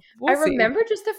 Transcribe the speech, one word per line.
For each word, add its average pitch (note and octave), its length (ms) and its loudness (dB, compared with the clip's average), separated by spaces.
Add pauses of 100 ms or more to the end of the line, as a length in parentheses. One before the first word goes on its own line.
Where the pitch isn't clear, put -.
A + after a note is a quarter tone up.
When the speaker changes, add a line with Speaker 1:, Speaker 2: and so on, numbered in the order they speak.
(200)
Speaker 1:
we'll C#4 180 2
Speaker 2:
I D#4 60 2
Speaker 1:
see. D4 60 2
Speaker 2:
remember C4+ 380 2
just G#4 180 -4
the G#4+ 120 -4